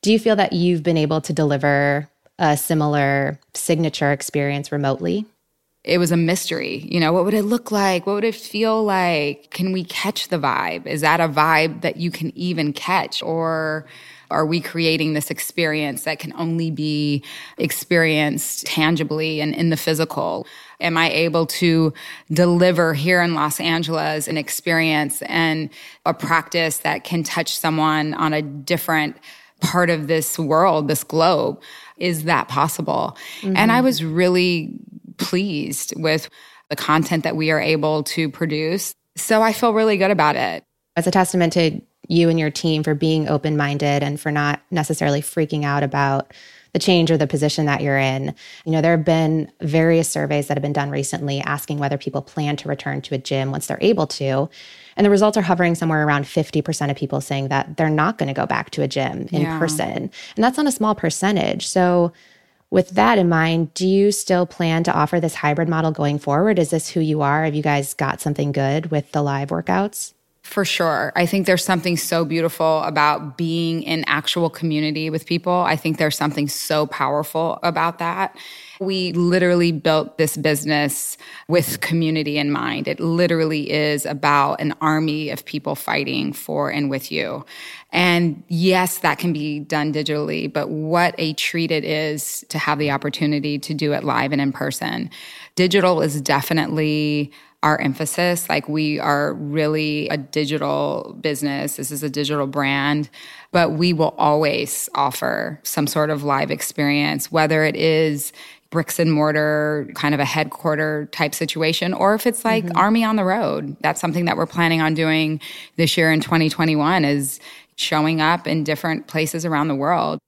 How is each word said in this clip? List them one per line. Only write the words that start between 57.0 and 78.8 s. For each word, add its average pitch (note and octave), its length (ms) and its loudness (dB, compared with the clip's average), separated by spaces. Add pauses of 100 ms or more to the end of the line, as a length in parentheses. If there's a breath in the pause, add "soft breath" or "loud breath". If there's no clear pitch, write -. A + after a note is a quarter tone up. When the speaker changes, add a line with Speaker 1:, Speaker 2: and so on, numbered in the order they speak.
Speaker 1:
saying C3+ 280 -4
that C#3 280 -2
they're D#3+ 140 2
not D3+ 260 2
gonna C#3 160 -2
go C#3+ 140 -2
back - 240 -4
to D3+ 100 -4
a C#3+ 60 0
gym - 440 -4
in D3+ 120 2
Speaker 2:
Yeah. D#3+ 160 -2
Speaker 1:
person. D#3 500 -2 (260 loud breath)
And G#3+ 80 2
that's B3+ 140 2
not D4+ 100 0
a C4 40 2
small G#3+ 240 0
percentage. F#3 720 0
So F3+ 440 4 (580 soft breath)
with F#3 220 2
that G#3+ 280 6
in F3 100 4
mind, E3 460 2
do F3+ 120 0
you G3 240 6
still F3+ 360 0
plan E3 360 0
to E3+ 100 2
offer D#3 260 2
this D#3+ 160 -2
hybrid D3+ 340 0
model D#3+ 220 0
going D3 260 0
forward? E3+ 400 2
Is D#3+ 140 2
this D#3+ 180 -2
who E3+ 120 0
you D#3 200 0
are? D3 240 2
Have D#3+ 80 -2
you D3+ 80 -2
guys C#3+ 320 0
got C#3 260 -2
something D3 320 -2
good C#3+ 380 -2
with D3+ 220 -2
the D3+ 100 0
live C#3 280 -2
workouts? F#3 640 -2 (280)
Speaker 2:
For - 240 -2
sure. D3+ 500 0
I F3 100 2
think F#3+ 200 0
there's F#3 180 2
something F3+ 320 0
so E3 300 0
beautiful D#3+ 580 0
about D3+ 540 0
being E3 440 -2
in D#3+ 260 -2
actual D#3 420 0
community D#3 600 -2
with D#3 160 -6
people. E3+ 280 -2
I F3 240 2
think D#3 200 -2
there's D3+ 200 0
something D3 320 -2
so D3+ 360 -2
powerful D3 800 -2
about E3+ 360 0
that. F3 360 -4 (460 loud breath)